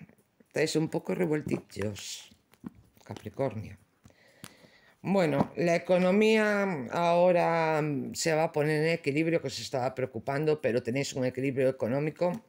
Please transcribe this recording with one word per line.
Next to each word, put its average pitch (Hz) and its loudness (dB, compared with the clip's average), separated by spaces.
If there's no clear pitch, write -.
estáis 151 -2
un 156 0
poco 175 -6
revueltillos, 147 -6
Capricornio. 107 -8
Bueno, 156 2
la 170 2
economía 196 2
ahora 170 4
se 165 0
va 156 2
a 165 -2
poner 151 2
en 165 2
equilibrio, 160 0
que 139 -6
os 123 -8
estaba 127 -4
preocupando, 139 -2
pero 123 0
tenéis 139 -4
un 127 -2
equilibrio 131 0
económico. 143 -2